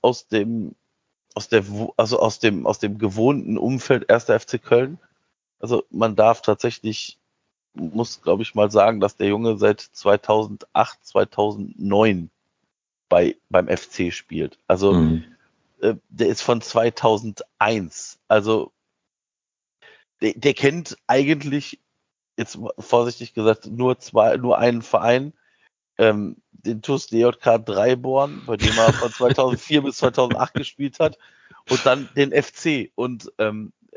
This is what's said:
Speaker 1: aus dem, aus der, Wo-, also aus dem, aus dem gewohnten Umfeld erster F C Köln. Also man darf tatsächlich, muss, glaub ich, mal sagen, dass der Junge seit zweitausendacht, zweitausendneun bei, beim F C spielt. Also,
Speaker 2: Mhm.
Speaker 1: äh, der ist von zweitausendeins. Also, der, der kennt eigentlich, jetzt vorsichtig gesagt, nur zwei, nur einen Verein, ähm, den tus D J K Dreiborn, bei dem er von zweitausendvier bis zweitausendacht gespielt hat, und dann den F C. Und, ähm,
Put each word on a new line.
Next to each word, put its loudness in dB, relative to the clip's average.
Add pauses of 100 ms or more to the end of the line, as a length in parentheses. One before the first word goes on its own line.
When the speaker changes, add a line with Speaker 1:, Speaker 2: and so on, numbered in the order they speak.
Speaker 1:
aus 0
dem, -4 (600)
aus -8
der, 2
Wo-, -8
also 0
aus 0
dem, 0
aus -2
dem -4
gewohnten 0
Umfeld -2
erster 4
F -2
C -6
Köln. 0 (640)
Also -2
man -2
darf 4
tatsächlich, -4 (580)
muss, -6
glaub 2
ich, -6
mal 2
sagen, 4
dass -2
der 0
Junge 0
seit 2
zweitausendacht, -2
zweitausendneun -2 (800)
bei, 4 (140)
beim 2
F -4
C -6
spielt. -10
Also, 2
Speaker 2:
Mhm. 2 (560)
Speaker 1:
äh, 0 (140)
der -2
ist -2
von 0
zweitausendeins. -2
Also, 0 (1500)
der, -2
der 0
kennt -2
eigentlich, 0 (580)
jetzt -10 (220)
vorsichtig -2
gesagt, 0
nur -2
zwei, 2
nur 0
einen 0
Verein, 0 (640)
ähm, 0 (160)
den -8
tus -4
D -2
J 2
K 2
Dreiborn, -2
bei -6
dem 0
er 6
von -4
zweitausendvier 0
bis -8
zweitausendacht 0
gespielt -8
hat, 0 (520)
und 0
dann 0
den 2
F 0
C. -4
Und, -8
ähm, -4 (240)